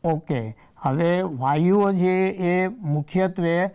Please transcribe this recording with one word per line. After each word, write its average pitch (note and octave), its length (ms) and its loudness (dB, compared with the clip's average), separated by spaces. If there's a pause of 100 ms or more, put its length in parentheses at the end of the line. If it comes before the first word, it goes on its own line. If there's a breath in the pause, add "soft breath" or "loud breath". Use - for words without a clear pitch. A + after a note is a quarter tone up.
ઓકે, D3+ 520 -2 (280 soft breath)
હવે E3 380 0
વાયુઓ F3 680 2
છે F#3 240 2 (140)
એ F#3 380 0
મુખ્યત્વે F3+ 1080 -2